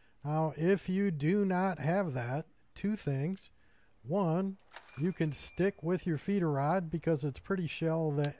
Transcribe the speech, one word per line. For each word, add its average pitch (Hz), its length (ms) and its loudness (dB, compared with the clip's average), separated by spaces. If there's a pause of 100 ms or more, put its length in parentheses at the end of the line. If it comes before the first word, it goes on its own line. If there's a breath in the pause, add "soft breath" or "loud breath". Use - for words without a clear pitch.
(240 soft breath)
Now, 156 320 0
if 175 320 2
you 196 220 2
do 170 340 2
not 185 340 0
have 165 360 0
that, 123 320 -4 (280)
two 208 200 -2
things. 147 560 -4 (520 soft breath)
One, 190 540 0 (420)
you 170 140 0
can 156 180 0
stick - 520 -2
with 170 240 0
your 156 120 0
feeder 190 320 2
rod 156 400 2
because 160 320 0
it's 143 160 -2
pretty 185 280 -2
shell 160 460 0
that 147 280 0